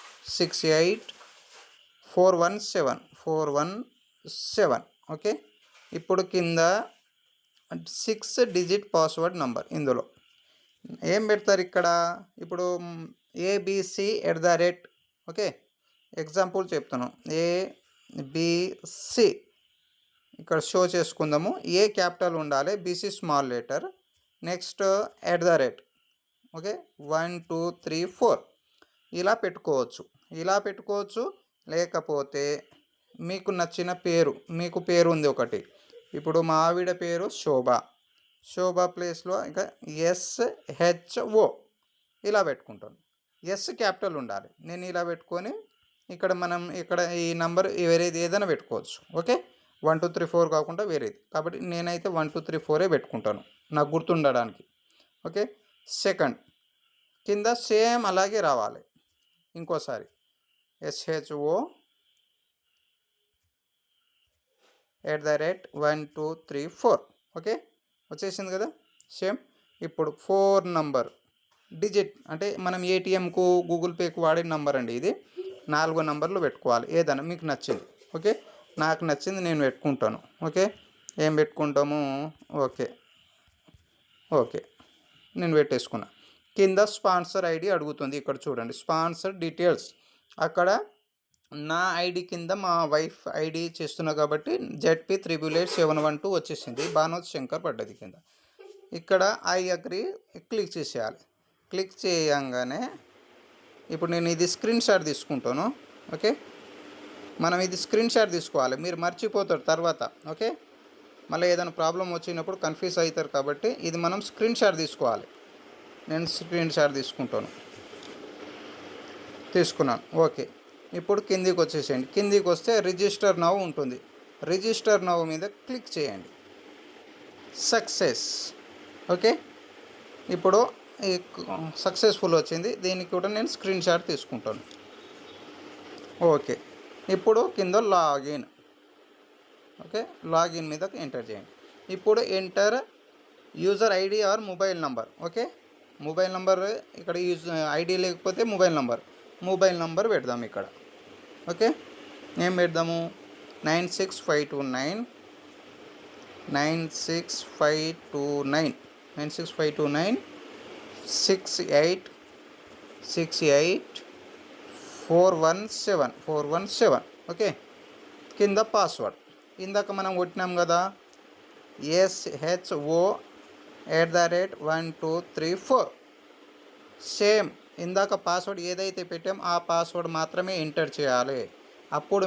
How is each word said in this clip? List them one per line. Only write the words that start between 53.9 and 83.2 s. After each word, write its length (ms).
గుర్తుండడానికి. 680
ఓకే, 160
సెకండ్ 340
కింద 200
సేమ్ 480
అలాగే 340
రావాలి. 360
ఇంకోసారి 480
ఎస్హెచ్ఓ 640
ఎట్ 140
ద 60
రేట్ 220
వన్ 180
టూ 120
త్రీ 120
ఫోర్. 240
ఓకే, 160
వచ్చేసింది 420
కదా 140
సేమ్. 220
ఇప్పుడు 240
ఫోన్ 540
నంబర్ 320
డిజిట్ 320
అంటే 140
మనం 140
ఏటీఎంకు, 520
Google 260
Pay-కు 280
వాడే 180
నంబర్ 260
అండి 200
ఇది. 120
నాలుగు 260
నంబర్లు 360
పెట్టుకోవాలి, 400
ఏదైనా 320
మీకు 200
నచ్చింది. 320
ఓకే, 160
నాకు 260
నచ్చింది 380
నేను 180
పెట్టుకుంటాను. 560
ఓకే, 160
ఏం 160
పెట్టుకుంటాము? 580
ఓకే, 200